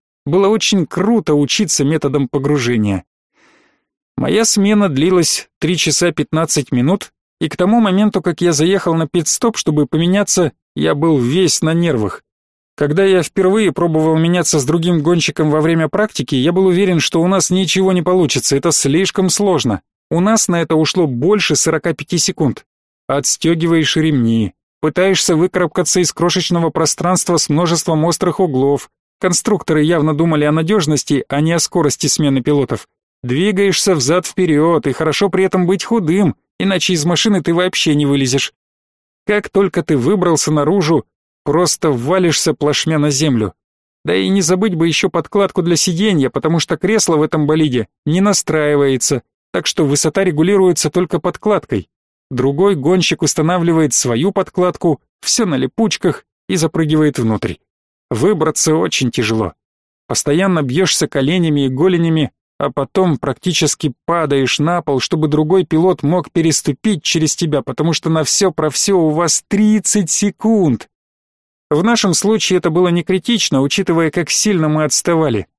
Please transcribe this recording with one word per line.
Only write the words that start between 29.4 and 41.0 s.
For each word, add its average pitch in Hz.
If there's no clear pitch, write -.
явно 156
думали 156
о 147
надёжности, 160
а 143
не 160
о 170
скорости 156
смены 135
пилотов. 139
Двигаешься 185
взад-вперёд, 160
и 135
хорошо 160
при 190
этом 185
быть 185
худым, 185
иначе 185
из 156
машины 180
ты 165
вообще 180
не 147
вылезешь. 135
Как 208
только 190
ты 156
выбрался 165
наружу, 156